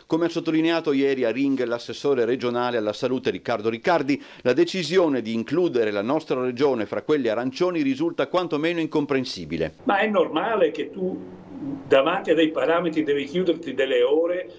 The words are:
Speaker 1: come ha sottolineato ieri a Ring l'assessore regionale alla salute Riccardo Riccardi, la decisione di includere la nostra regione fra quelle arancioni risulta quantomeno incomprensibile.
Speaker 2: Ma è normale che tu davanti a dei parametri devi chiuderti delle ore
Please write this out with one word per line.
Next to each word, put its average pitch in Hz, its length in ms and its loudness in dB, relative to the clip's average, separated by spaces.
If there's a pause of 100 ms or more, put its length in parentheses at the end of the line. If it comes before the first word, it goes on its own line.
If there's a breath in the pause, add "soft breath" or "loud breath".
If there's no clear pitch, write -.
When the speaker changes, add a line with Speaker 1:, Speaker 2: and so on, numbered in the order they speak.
Speaker 1:
come 165 180 0
ha 165 60 0
sottolineato 160 640 0
ieri 135 320 2
a 113 60 2
Ring 131 340 0
l'assessore 120 600 0
regionale 120 540 0
alla 104 160 -2
salute 127 340 -2
Riccardo 104 400 -2
Riccardi, 139 540 0 (200 loud breath)
la 123 120 2
decisione 165 680 2
di 110 140 -4
includere 120 560 0
la 101 100 0
nostra 135 400 -2
regione 127 460 0
fra 104 160 -4
quelle 143 260 0
arancioni 131 540 0
risulta 139 460 0
quantomeno 170 520 0
incomprensibile. 127 1000 -2
Speaker 2:
Ma 202 160 2
è 208 100 0
normale 185 640 2
che - 200 -6
tu - 560 -8 (400)
davanti 165 440 2
a 160 40 4
dei 156 160 4
parametri 160 520 0
devi 143 220 0
chiuderti 170 500 -2
delle 131 280 2
ore 170 560 0